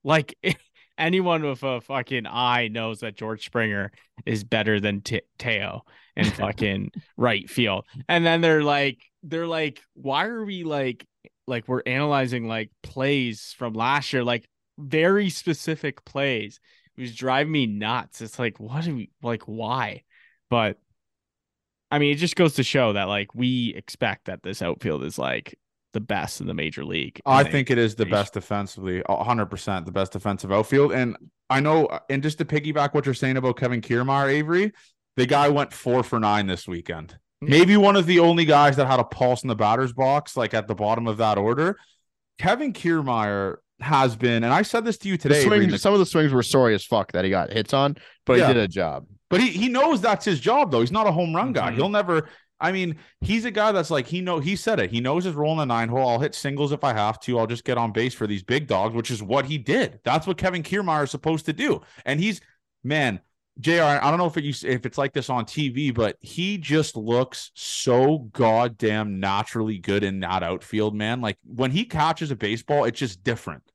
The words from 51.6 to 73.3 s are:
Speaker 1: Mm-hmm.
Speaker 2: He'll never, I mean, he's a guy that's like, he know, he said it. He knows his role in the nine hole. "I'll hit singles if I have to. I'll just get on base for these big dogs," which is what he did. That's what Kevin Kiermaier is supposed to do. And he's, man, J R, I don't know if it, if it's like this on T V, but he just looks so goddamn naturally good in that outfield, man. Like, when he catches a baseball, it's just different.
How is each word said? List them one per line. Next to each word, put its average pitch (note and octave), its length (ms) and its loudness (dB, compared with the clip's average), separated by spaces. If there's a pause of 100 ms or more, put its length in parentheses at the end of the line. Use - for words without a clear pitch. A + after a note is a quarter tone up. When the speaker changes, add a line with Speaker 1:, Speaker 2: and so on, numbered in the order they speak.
Speaker 1:
Mm-hmm. A2+ 80 -4
Speaker 2:
He'll D3+ 120 0
never, F3 400 0 (320)
I E3+ 120 0
mean, F3+ 240 -4 (240)
he's A3 240 0
a A#3+ 60 -2
guy G#3+ 220 2
that's E3+ 180 0
like, C3+ 160 0
he F3 140 -4
know, F3+ 180 -2
he E3 160 -2
said G3+ 240 0
it. F#2+ 120 0
He A#2 100 -2
knows D#3 240 0
his F3 100 -4
role D3+ 180 0
in D#3+ 60 0
the D3+ 60 0
nine A#2 240 0
hole. B2+ 200 2
"I'll A#2+ 120 2
hit D3 160 -2
singles C#3 360 -2
if C#3+ 120 -4
I C3 80 2
have G#2+ 280 0
to. B2 180 -2
I'll A2+ 80 2
just A#2 180 -8
get B2+ 120 -2
on A#2 140 0
base A#2 240 -2
for A2 140 -4
these G2 160 -4
big C3+ 240 -2
dogs," G#2+ 260 0
which A#2 160 -4
is A2 120 -6
what C3 240 -2
he D3+ 120 -6
did. E3 460 -2
That's D3+ 220 0
what F3+ 120 -2
Kevin F3+ 240 -2
Kiermaier E3 420 -2
is C3+ 60 -6
supposed D#3+ 360 -2
to D#3+ 60 -2
do. B3 280 -2 (240)
And C#3+ 160 -2
he's, G#3 200 -2 (440)
man, C3 360 0 (380)
J E3 220 2
R, D3 220 4
I C#3 60 2
don't E3 100 2
know F3+ 80 2
if D#3 100 -4
it, C#3+ 280 -6
if B2 220 -2
it's - 120 -6
like C#3+ 140 -2
this C3 160 -4
on A#2+ 180 -2
T D3+ 220 -4
V, C3 220 -2
but A2+ 300 0
he F#3+ 360 -4
just D3+ 400 0
looks A#2+ 580 -2
so C3 800 2
goddamn A2 840 0
naturally G#2 600 -2
good G2+ 260 0
in G2 160 -2
that F#2 240 -2
outfield, G#2 500 -2
man. A2 260 -2
Like, G#2+ 240 -4
when B2+ 280 -2
he G#3 120 0
catches D#3+ 460 -2
a B2 60 -2
baseball, A2+ 480 -2
it's A#2 160 -2
just F#2+ 240 -6
different. F#2 380 -4 (120)